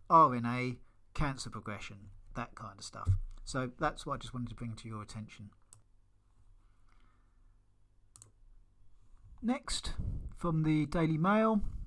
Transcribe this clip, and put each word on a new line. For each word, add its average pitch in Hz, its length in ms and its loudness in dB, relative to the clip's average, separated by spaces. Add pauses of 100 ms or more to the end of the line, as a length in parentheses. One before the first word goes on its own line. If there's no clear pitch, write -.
(100)
R 156 240 10
N 120 100 0
A, 123 320 0 (380)
cancer 135 360 0
progression, 101 600 -10 (240)
that 117 200 -6
kind 98 240 -14
of - 60 -12
stuff. 98 260 -2 (340)
So 127 340 -4
that's 151 260 -4
what 143 100 -4
I - 40 -2
just 113 160 -10
wanted 123 140 -4
to 110 60 -10
bring 117 200 -8
to 113 140 -12
your 110 140 -8
attention. 107 480 -12 (4000)
Next, - 500 -4 (440)
from 160 280 2
the 151 220 4
Daily 160 320 2
Mail, 214 420 4 (260)